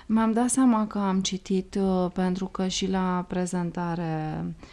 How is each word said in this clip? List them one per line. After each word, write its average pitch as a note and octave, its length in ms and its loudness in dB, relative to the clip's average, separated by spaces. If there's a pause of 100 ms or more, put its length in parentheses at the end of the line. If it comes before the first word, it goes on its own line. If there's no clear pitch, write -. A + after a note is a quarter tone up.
Mi-am A3+ 260 2
dat A#3+ 180 2
seama A#3+ 380 4
că G#3+ 100 -6
am F#3+ 240 2
citit, F#3+ 600 -2
uh, F#3 320 2
pentru F#3 320 0
că F#3+ 220 -4
și F#3+ 220 -2
la F#3 380 0
prezentare E3+ 1160 -4 (280)